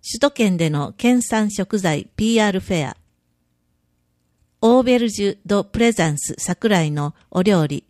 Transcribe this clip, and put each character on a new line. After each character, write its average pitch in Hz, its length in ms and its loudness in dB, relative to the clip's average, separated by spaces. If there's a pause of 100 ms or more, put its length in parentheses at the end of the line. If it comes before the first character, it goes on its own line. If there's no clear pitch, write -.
首 - 180 -10
都 285 120 2
圏 202 240 0
で 165 140 0
の 147 260 -4
県 247 260 2
産 220 300 -2
食 202 280 -4
材 160 360 -2
ピ 226 220 0
ー 214 80 4
ア 208 40 2
ー - 40 -2
ル 190 60 -2
フ 196 140 -6
ェ 151 160 -2
ア。 - 80 -16 (1600)
オ 233 200 6
ー - 20 0
ベ 247 160 2
ル 233 100 0
ジ 202 140 -6
ュ・ 196 220 -2
ド・ 196 180 0
プ 214 160 -8
レ 233 120 4
ザ 165 180 0
ン 147 80 -2
ス - 200 -8
桜 185 460 0
井 151 80 -2
の 147 220 -4 (180)
お 185 120 0
料 180 240 2
理 143 220 -6